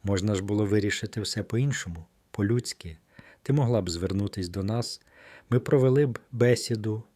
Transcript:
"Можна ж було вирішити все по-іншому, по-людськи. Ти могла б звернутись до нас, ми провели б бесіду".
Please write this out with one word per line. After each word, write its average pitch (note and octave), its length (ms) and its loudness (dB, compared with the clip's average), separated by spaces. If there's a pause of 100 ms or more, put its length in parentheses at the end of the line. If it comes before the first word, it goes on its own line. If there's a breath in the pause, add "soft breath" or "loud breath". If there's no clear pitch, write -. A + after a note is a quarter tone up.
"Можна G2+ 320 0
ж F#2+ 80 -2
було G#2 220 0
вирішити G#2 560 0
все G2+ 220 -6
по-іншому, A2 640 -4 (260)
по-людськи. G2+ 680 -2 (460 loud breath)
Ти C3+ 100 0
могла A#2+ 280 4
б F2+ 80 -4
звернутись F#2 600 -2
до F#2+ 140 -4
нас, A2+ 380 -4 (480 loud breath)
ми B2 100 4
провели C3 460 4
б A#2+ 140 -4 (120)
бесіду". A2+ 720 0 (120)